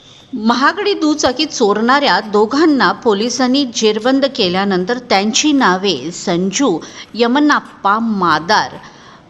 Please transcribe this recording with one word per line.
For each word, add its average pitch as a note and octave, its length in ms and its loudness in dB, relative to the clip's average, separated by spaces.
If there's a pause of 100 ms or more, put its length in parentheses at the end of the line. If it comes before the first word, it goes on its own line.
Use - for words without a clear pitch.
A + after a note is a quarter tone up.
(340)
महागडी C#4+ 600 0
दुचाकी D4+ 500 0
चोरणाऱ्या A3+ 760 2
दोघांना A3 720 2
पोलिसांनी B3 720 0 (100)
जेरबंद A3 500 0 (120)
केल्यानंतर F#3+ 640 0
त्यांची A3 540 0
नावे F#3 580 0
संजू F#3 680 -2 (360)
यमनाप्पा A#3 840 0
मादार, F3+ 720 0 (600)